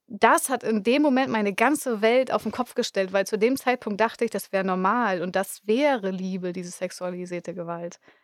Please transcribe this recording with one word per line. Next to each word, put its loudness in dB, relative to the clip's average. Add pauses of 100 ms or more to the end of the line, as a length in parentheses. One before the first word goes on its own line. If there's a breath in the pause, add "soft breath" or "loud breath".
das 2
hat -2
in 0
dem 4
Moment 2
meine 0
ganze 0
Welt 4
auf 0
den -4
Kopf -6
gestellt, -2
weil 2
zu -2
dem 4
Zeitpunkt -2
dachte 0
ich, -2
das -6
wär 0
normal 2
und -4
das -4
wäre 2
Liebe, -4
diese -8
sexualisierte -8
Gewalt. -10 (260 soft breath)